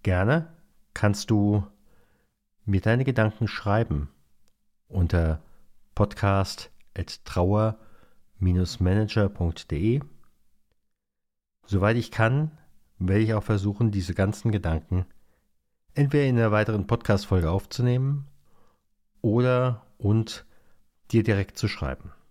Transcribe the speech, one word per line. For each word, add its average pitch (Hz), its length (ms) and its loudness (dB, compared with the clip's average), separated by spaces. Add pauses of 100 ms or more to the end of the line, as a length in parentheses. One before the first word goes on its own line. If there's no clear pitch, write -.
Gerne 104 500 0 (400)
kannst - 380 0
du 104 340 2 (1000)
mir 98 160 0
deine 120 240 0
Gedanken 110 420 0
schreiben 101 640 -2 (760)
unter 82 540 0 (540)
podcast 98 760 -2 (260)
at - 300 -12
trauer 104 540 0 (580)
minus 92 420 0
manager 101 500 2
punkt - 420 -6
de. 104 300 0 (1600)
Soweit 101 320 0
ich 117 140 -6
kann, 139 400 0 (480)
werde 95 240 2
ich 110 100 0
auch 104 100 -2
versuchen, 104 460 0
diese 90 240 -4
ganzen 104 380 0
Gedanken 87 540 -2 (920)
entweder 143 300 2
in 123 120 2
einer 113 140 4
weiteren 104 360 0
Podcast-Folge 98 640 0
aufzunehmen 127 760 -2 (960)
oder 123 640 0 (120)
und 107 480 -2 (640)
dir 113 120 4
direkt 101 340 0
zu 107 100 -4
schreiben. - 440 -8 (200)